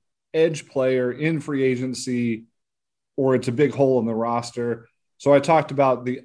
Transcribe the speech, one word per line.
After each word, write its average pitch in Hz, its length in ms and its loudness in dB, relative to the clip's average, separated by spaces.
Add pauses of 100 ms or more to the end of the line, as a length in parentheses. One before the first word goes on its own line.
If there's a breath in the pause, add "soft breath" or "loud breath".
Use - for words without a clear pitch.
(340)
edge 160 340 0
player 131 440 0
in 151 280 -2
free 139 240 -4
agency, 123 840 -2 (680)
or 131 200 2
it's 120 120 -2
a 127 60 -2
big 127 200 2
hole 131 260 2
in 110 60 -2
the 113 100 -4
roster. 120 720 -4 (300)
So 143 160 2
I 143 60 8
talked 151 320 2
about 131 320 2
the 127 220 -6